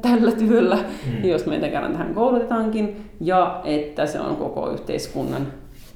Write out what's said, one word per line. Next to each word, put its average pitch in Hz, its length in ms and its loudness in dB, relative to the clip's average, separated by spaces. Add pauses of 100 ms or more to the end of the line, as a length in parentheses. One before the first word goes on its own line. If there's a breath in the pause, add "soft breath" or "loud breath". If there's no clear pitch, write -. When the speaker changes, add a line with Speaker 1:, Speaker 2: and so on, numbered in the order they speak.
Speaker 1:
tällä 240 300 4
työllä, 220 440 4
Speaker 2:
Mm. 202 520 -2
Speaker 1:
jos 160 180 2
meitä 160 220 -2
kerran - 240 -2
tähän 165 220 -4
koulutetaankin, 220 960 0 (100)
ja 180 440 2
että 151 420 -2
se - 140 -4
on - 160 -2
koko - 340 -4
yhteiskunnan - 760 -4 (500 loud breath)